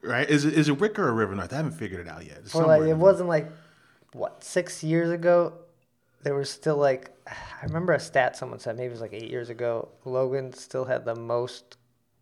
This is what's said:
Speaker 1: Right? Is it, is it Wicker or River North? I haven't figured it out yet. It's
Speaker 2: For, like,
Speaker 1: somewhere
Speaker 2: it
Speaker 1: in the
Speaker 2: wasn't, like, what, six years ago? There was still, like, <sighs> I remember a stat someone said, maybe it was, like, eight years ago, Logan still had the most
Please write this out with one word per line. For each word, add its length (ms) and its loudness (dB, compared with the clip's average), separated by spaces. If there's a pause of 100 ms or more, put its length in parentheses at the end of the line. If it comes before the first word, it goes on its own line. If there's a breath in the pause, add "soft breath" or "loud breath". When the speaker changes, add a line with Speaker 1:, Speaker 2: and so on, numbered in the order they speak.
Speaker 1:
Right? 280 -2
Is 140 4
it, 100 2
is 140 4
it 100 2
Wicker 300 0
or 40 2
River 220 0
North? 180 -6
I 40 -6
haven't 160 -4
figured 280 -10
it 80 -14
out 160 -14
yet. 140 -18
It's 140 -18
Speaker 2:
For, 60 0
like, 80 6
Speaker 1:
somewhere 220 8
Speaker 2:
it 40 4
Speaker 1:
in 80 2
the 40 4
Speaker 2:
wasn't, 240 6
like, 220 0 (640 loud breath)
what, 320 -8
six 400 -4
years 260 2
ago? 440 4 (680)
There 140 -2
was 120 -4
still, 280 0
like, 340 2 (100)
<sighs> 60 -20
I 380 -14
remember 280 -2
a 60 4
stat 380 0
someone 240 -12
said, 160 -8
maybe 100 -6
it 60 -8
was, 80 -12
like, 120 -10
eight 160 -12
years 220 -8
ago, 380 -4 (160)
Logan 480 -2
still 320 -8
had 200 -4
the 120 -4
most 600 -6 (460)